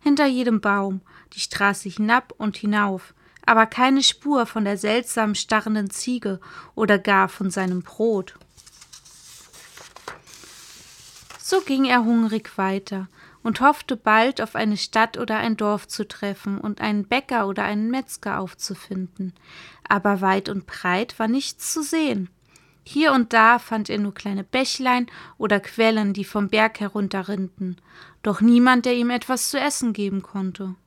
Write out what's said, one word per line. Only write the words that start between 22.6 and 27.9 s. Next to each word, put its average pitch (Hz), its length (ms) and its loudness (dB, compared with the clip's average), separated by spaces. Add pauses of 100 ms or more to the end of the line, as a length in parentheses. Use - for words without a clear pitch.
Hier 294 300 2
und 240 180 2
da 233 280 6
fand 220 300 -6
er 214 80 -2
nur 202 160 -4
kleine 196 320 -6
Bächlein 254 640 0 (300)
oder 208 220 2
Quellen, 220 540 2
die 196 100 -4
vom 202 240 -2
Berg 220 320 2
herunterrinnten, 190 960 -6 (460)